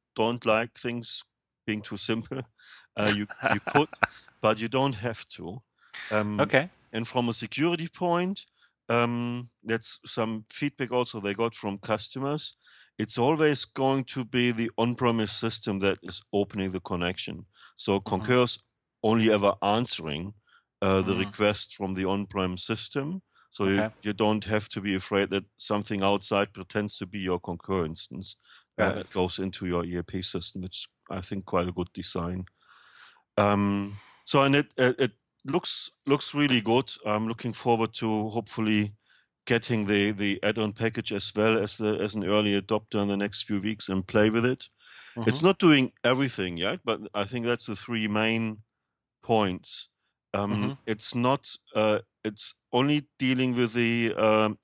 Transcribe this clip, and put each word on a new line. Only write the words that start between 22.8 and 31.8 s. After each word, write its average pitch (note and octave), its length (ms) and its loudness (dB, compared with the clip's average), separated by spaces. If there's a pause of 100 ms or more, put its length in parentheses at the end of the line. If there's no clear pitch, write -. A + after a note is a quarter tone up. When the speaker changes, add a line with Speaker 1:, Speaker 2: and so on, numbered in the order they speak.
Speaker 1:
So G#2 140 -2
you, G2 160 2
Speaker 2:
Okay. A2 120 -4 (100)
Speaker 1:
you G#2 100 -2
don't G#2+ 320 2
have G#2+ 240 -2
to G#2 120 -6
be G2 140 0
afraid G2 360 0
that G2 120 0 (140)
something G2+ 460 -2
outside G2+ 500 0
pretends G#2 440 -6
to F#2+ 100 -8
be G2+ 120 -10
your F2+ 200 -2
Concur F#2 460 -4
instance, E2 520 -10 (400)
Speaker 2:
Got G2+ 200 0
Speaker 1:
uh, - 20 -6
Speaker 2:
it. F#2 120 -12
Speaker 1:
goes F#2 280 0
into F#2+ 260 -6
your F2 200 0
E F2 120 -4
R E2+ 60 -2
P F#2 180 -8
system, F#2 400 -8
which - 260 -10 (220)
I F#2+ 120 -6
think F#2+ 240 -8
quite F2+ 220 0
a F2+ 40 -4
good F2 220 -4